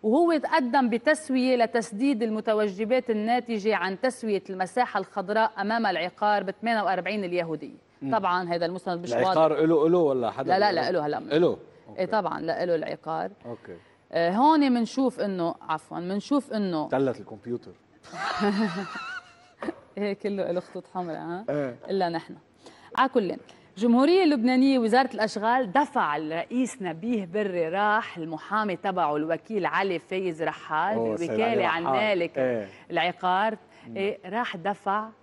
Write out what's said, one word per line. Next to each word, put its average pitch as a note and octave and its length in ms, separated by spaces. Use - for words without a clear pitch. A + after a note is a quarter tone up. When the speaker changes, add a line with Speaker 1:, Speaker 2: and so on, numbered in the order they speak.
Speaker 1:
وهو D#4+ 340
تقدم B3+ 540
بتسوية C4 640
لتسديد A3+ 680
المتوجبات G#3+ 880
الناتجة A3 640
عن F#3 240
تسوية A3 500
المساحة F#3+ 500
الخضراء G#3 600
أمام A3 260
العقار G3 560
بثمانية G#3+ 400
وأربعين F#3+ 420
اليهودية. E3 520
Speaker 2:
مم. C#3 140
Speaker 1:
طبعًا F3+ 380
هذا E3+ 120
المستند F3 360
مش F3+ 80
واضح. - 120
Speaker 2:
العقار D#3+ 420
إله، D#3 220
إله E3+ 120
ولا C3+ 320
حدا D3 280
Speaker 1:
لا، - 0
لا، G#3 120
Speaker 2:
بيقول؟ F#3+ 40
Speaker 1:
لا، D3 160
إله D#3 160
هلأ. D3 120
Speaker 2:
إله. E3+ 120
Speaker 1:
إيه، G#2+ 100
Speaker 2:
أوكي. G#2 180
Speaker 1:
طبعًا، F3 340
لا، D#3+ 240
إله F3 100
العقار. D#3+ 560
Speaker 2:
أوكي. A2 300
Speaker 1:
آه، E3+ 180
هون C#4 420
منشوف A#3+ 480
إنه، F3+ 340
عفوًا، D#3+ 300
منشوف G3 540
إنه F3+ 360
Speaker 2:
تلت C3 320
الكمبيوتر. G#2+ 520
Speaker 1:
<laughs> - 1900
إيه، G3+ 140
كله G3 380
إله F3 100
خطوط F3 240
حمراء، F3 240
ها؟ E3+ 320
Speaker 2:
إيه. C#3 260
Speaker 1:
إلا F#3+ 180
نحن. E3 280
على C4 100
كل، A3 280
الجمهورية C4 480
اللبنانية C4 540
وزارة B3 360
الأشغال A3 580
دفع A3+ 440
الرئيس E3+ 680
نبيه F#3+ 420
بري F3 440
راح G#3 500
المحامي F3 580
تبعه F3 400
الوكيل E3 500
علي F3 320
فايز F3+ 440
رحال D#3 540
Speaker 2:
أوه، A3+ 200
سيد E3+ 120
Speaker 1:
بالوكالة A3 220
Speaker 2:
علي G#3 140
Speaker 1:
عن E3 180
Speaker 2:
رحال. C#3 140
Speaker 1:
مالك F#3 420
Speaker 2:
إيه. A#2+ 300
Speaker 1:
العقار. F3+ 680
Speaker 2:
مم. A2+ 80
Speaker 1:
إيه، G2 280
راح G#3 320
دفع G3+ 520